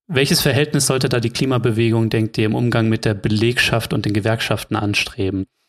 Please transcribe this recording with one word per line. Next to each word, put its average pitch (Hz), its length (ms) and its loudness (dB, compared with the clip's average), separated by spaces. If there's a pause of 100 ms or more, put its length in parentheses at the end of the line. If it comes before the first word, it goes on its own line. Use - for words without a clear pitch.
(120)
welches 143 280 2
Verhältnis 143 480 2
sollte 131 200 0
da 127 120 0
die 113 100 -2
Klimabewegung, 117 800 0
denkt 110 260 -2
ihr, 110 100 2
im 110 100 0
Umgang 117 320 2
mit 110 160 0
der 113 100 2
Belegschaft 113 760 0
und - 140 -2
den 104 60 -2
Gewerkschaften 110 600 -2
anstreben? 101 720 -2 (220)